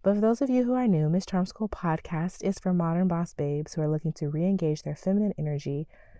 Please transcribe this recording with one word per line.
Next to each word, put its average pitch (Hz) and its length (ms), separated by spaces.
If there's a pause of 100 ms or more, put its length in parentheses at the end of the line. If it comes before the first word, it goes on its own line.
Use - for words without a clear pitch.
But 202 100
for 208 60
those 226 200
of 277 80
you 254 140
who 247 120
are 254 120
new, 156 240
Miss 185 160
Charm 185 180
School - 240
Podcast 165 760
is 196 160
for 185 120
modern 175 360
boss 170 260
babes 147 400
who 156 80
are 151 60
looking 156 240
to 147 160
re-engage 160 560
their 147 100
feminine 202 420
energy, 147 520 (320)